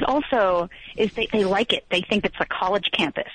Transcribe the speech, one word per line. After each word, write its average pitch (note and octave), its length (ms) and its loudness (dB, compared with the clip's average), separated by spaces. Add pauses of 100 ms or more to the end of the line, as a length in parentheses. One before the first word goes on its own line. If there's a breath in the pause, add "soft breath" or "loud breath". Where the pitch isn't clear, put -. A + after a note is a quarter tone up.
also G3 640 2 (280 loud breath)
is G#3+ 160 0
they, A3+ 180 -4
they G#3+ 140 2
like G3 280 2
it. - 160 -4
They F3+ 120 0
think G#3 240 0
it's - 140 -4
a E3 60 0
college F#3+ 460 -2
campus. - 440 -2